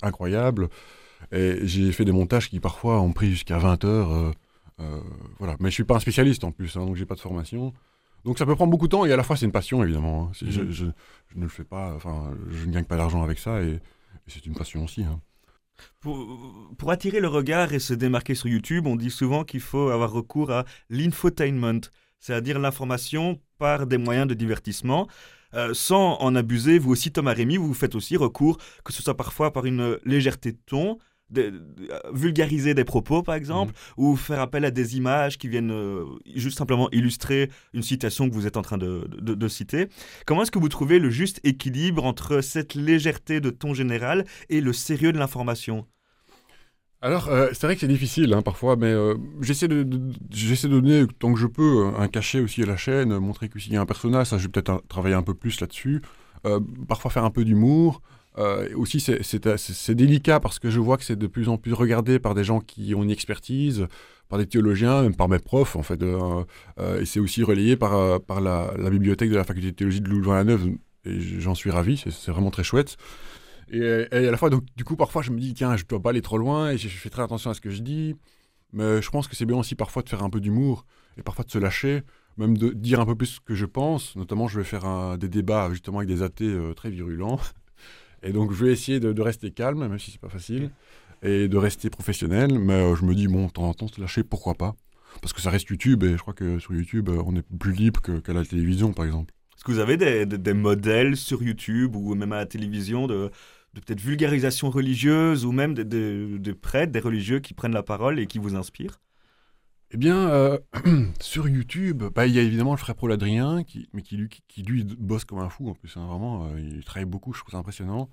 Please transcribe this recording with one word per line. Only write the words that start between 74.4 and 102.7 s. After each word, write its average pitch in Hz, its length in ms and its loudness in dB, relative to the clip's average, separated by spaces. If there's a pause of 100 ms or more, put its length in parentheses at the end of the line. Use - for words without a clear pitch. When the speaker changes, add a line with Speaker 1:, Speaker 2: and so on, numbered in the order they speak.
Speaker 1:
donc, 131 140 4 (120)
du 120 80 -6
coup, 165 120 -4
parfois, 143 260 0
je 123 80 -6
me 117 80 -2
dis, « 127 160 -4
Tiens, 123 220 0
je 87 100 -4
dois 104 160 -4
pas 117 80 2
aller 120 100 2
trop - 160 -4
loin » 143 360 0
et 131 40 0
je, 110 120 -6
je 92 100 -12
fais - 100 -14
très 123 140 -6
attention 113 280 -6
à 107 40 -4
ce - 80 -12
que 104 80 -8
je 98 100 -6
dis. 151 340 -6 (600)
Mais 110 260 2
je - 80 -6
pense 143 200 -2
que - 80 -14
c'est 117 100 -4
bien 120 100 2
aussi 120 180 -2
parfois 120 280 -6
de - 80 -12
faire 101 120 -4
un 101 60 -2
peu 104 120 -4
d'humour 117 440 0 (320)
et - 60 -18
parfois 92 240 -6
de - 40 -20
se 113 80 -2
lâcher, 139 440 0 (340)
même 107 220 4
de 113 120 2
dire 120 300 2
un 110 60 4
peu 113 80 0
plus 120 120 -2
ce - 140 -12
que - 140 -8
je 98 100 -2
pense. 143 520 -4
Notamment, 104 320 -4
je 104 100 -4
vais 98 80 -2
faire 98 180 -8
un, 92 320 -4
des 92 120 -6
débats 98 420 0
justement 95 300 -6
avec 101 100 -4
des 90 120 0
athées, 95 260 -4
euh, 82 260 -4
très - 160 -10
virulents. 90 500 -6 (840)
Et 95 100 -6
donc, 104 200 0
je 98 120 0
vais 127 80 6
essayer 131 280 -2
de, 110 140 0
de 110 80 -2
rester 110 280 -4
calme, 139 360 -4
même 101 120 -6
si - 120 -14
c'est - 100 -20
pas - 80 -16
facile, 117 420 -8 (520)
et 101 260 2
de 98 80 2
rester 101 340 0
professionnel. 107 680 0
Mais, 98 160 4
euh, 90 220 6
je 85 80 0
me 90 100 4
dis, « 101 140 2
Bon, 95 180 2
de 87 40 -4
temps 87 180 -6
en 85 60 -2
temps, 110 140 -8
se - 120 -14
lâcher, 98 240 -4
pourquoi 90 300 -4
pas ? » 98 200 -4 (480)
Parce 90 100 -8
que - 80 -10
ça 90 100 -2
reste 95 180 0
YouTube, 104 360 2
et 90 80 4
je 85 60 0
crois 98 160 -10
que 87 240 -4
sur 90 160 -8
YouTube, 90 340 -2
euh, 85 160 0
on 90 100 -2
est 85 120 -2 (120)
plus 98 140 0
libre 107 300 4
que, 85 160 -2
qu'à 85 160 -4
la 85 100 0
télévision, 90 480 0
par 82 140 -2
exemple. 80 260 -4 (240)
Speaker 2:
Est-ce - 80 -20
que 123 80 -2
vous 110 60 2
avez 113 180 4
des, 127 300 2
des, 101 120 -4
des 95 160 0
modèles 104 640 4
sur 123 260 -6
YouTube 117 540 -2
ou 101 180 -2
même 104 180 -2
à 104 60 -4
la 104 80 -4
télévision 107 600 -4